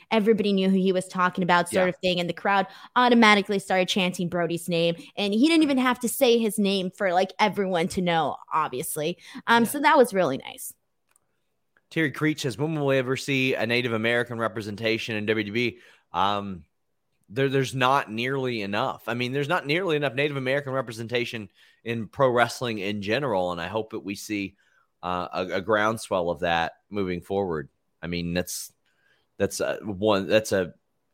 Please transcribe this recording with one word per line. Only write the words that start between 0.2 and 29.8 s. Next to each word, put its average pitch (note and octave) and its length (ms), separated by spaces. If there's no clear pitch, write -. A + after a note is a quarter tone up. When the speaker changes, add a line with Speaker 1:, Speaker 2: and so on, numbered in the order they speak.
Speaker 1:
knew F#3+ 180
who F#3+ 60
he F#3+ 140
was F#3 160
talking F3+ 360
about F3 260
sort F#3+ 160
Speaker 2:
Yeah. F3+ 40
Speaker 1:
of F3 80
thing. F3+ 220
And F3 80
the E3+ 60
crowd G3 320
automatically G#3+ 640
started F#3 300
chanting F3+ 380
Brody's E3+ 400
name. E3+ 280
And - 200
he A#3+ 120
didn't E4 140
even C#4 160
have B3+ 220
to A3+ 100
say A#3 300
his A3+ 180
name G3 320
for, F#3+ 240
like, F#3 240
everyone F#3+ 520
to - 120
know, E3 360
obviously. D#3 680
Um, A#3 200
Speaker 2:
Yeah. - 40
Speaker 1:
so D4 120
that D4+ 180
was A#3+ 160
really D3+ 240
nice. - 340
Speaker 2:
Terry D#3+ 180
Creech D3+ 320
says, A#2+ 160
"When D#3 160
will C#3+ 140
we C3+ 100
ever C3 200
see C3 360
a A2 140
Native A#2+ 260
American A#2 460
representation A2 760
in G#2 120
W A2 180
W A2 180
E?" A#2 160
Um, G2 540
there, C3+ 200
there's C3 260
not C3 360
nearly B2 520
enough. G#2 420
I A2+ 80
mean, B2 180
there's C#3+ 160
not D3+ 200
nearly E3 280
enough C#3+ 200
Native C#3+ 220
American C3+ 360
representation A#2 760
in A2+ 220
pro C3+ 220
wrestling A#2+ 500
in G2+ 220
general, G2+ 520
and E2+ 80
I F2 60
hope G#2+ 240
that G#2+ 100
we G2+ 140
see, G2+ 420
uh, F2+ 300
a, F2+ 260
a G2 40
groundswell G#2 680
of D#2+ 120
that E2+ 320
moving F#2 320
forward. F2 480
I E2 60
mean, F2 260
that's, - 400
that's G2 240
a, C#2 200